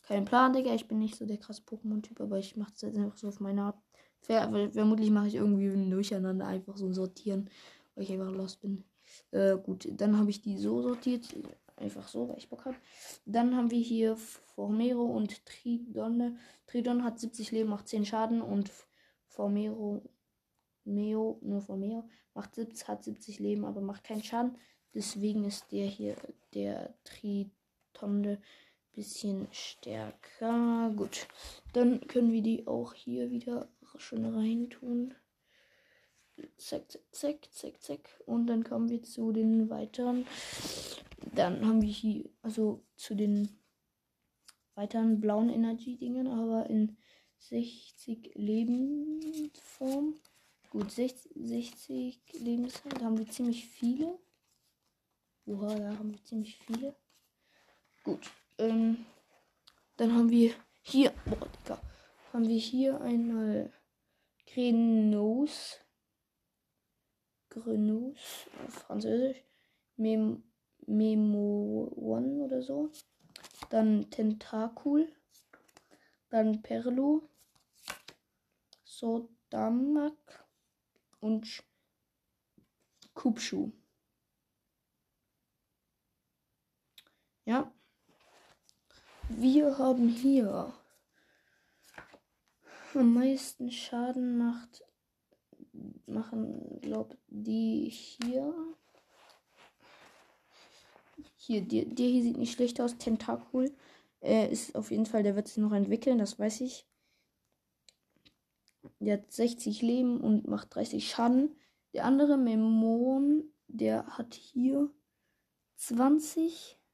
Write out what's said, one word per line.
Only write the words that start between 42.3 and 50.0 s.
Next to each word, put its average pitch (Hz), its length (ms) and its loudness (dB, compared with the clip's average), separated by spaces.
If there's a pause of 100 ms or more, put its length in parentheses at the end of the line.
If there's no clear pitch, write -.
also 220 420 -2 (140)
zu - 180 -8
den 208 440 0 (1160)
weiteren 220 440 2
blauen 214 300 2
Energy-Dingen, 240 760 -2
aber 226 440 -2
in 214 260 2 (400)
sechzig - 1000 -8
Lebensform. 294 1800 -2 (560)